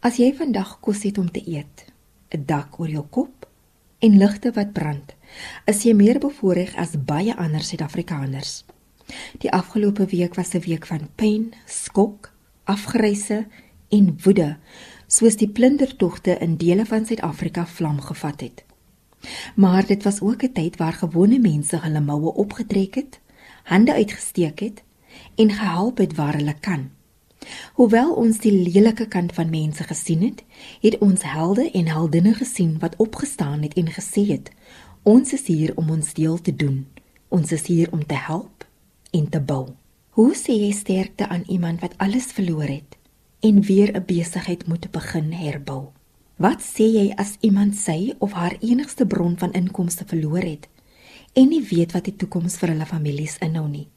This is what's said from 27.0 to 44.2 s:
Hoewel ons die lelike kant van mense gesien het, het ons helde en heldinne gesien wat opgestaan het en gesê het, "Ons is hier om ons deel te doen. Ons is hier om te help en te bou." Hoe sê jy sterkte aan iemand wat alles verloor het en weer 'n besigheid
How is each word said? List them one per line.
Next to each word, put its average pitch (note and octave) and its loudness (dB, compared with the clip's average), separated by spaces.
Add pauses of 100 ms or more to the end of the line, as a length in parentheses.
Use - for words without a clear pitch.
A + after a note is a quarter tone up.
Hoewel A#3 4
ons A3 2
die F#3 4
lelike A3 4
kant F3+ -2
van E3 -2
mense D#3 -4
gesien D#3+ -2
het, - -2 (380)
het - 4
ons F#3+ 4
helde E3+ 0
en E3+ 0
heldinne E3 2
gesien E3+ -2
wat - -4
opgestaan D#3 -4
het D3+ -6
en E3+ 0
gesê - -4
het, E3 -4 (520)
"Ons B3 6
is C4+ -6
hier D#3 0
om D#3 -2
ons D#3 -4
deel D#3+ -2
te E3 -4
doen. C3+ -2 (420)
Ons E3+ 0
is D#3 -4
hier E3 2
om D3+ -4
te D3 -4
help - -8 (440)
en D3+ -2
te D#3+ -2
bou." C3+ -4 (420)
Hoe A#3+ 4
sê - -4
jy G#3 2
sterkte G3 -4
aan F3 -4
iemand E3+ -4
wat - -10
alles G3+ -2
verloor E3 -2
het C3+ -8 (440)
en G3+ 6
weer G3+ 4
'n F#3 -4
besigheid F3 -4